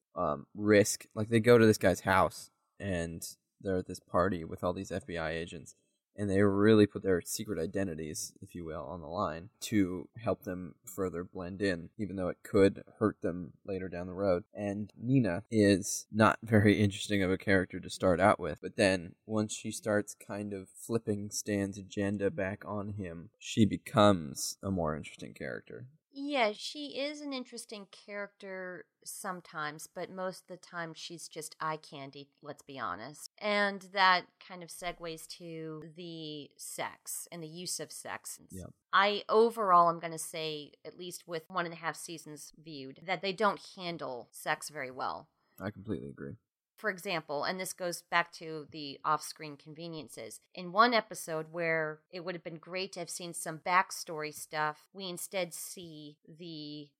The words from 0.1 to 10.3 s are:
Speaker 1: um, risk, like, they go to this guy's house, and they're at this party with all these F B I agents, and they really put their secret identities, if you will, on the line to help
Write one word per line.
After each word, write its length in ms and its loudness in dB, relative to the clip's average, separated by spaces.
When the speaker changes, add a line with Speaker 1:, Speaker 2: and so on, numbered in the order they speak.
Speaker 1:
um, 380 -2
risk, 520 6
like, 140 -2
they 100 6
go 180 10
to 80 10
this 120 10
guy's 240 6
house, 480 4
and 480 -4
they're 140 0
at 80 -2
this 140 -10
party 440 2
with 200 -10
all 100 2
these 180 -8
F 140 -6
B 140 -6
I 140 -2
agents, 420 -8
and 120 -2
they 140 4
really 460 8
put 160 -6
their 180 2
secret 380 -6
identities, 840 -4
if 140 -16
you 100 -10
will, 200 -8
on 160 -10
the 60 -12
line 420 -4
to 580 0
help 260 -2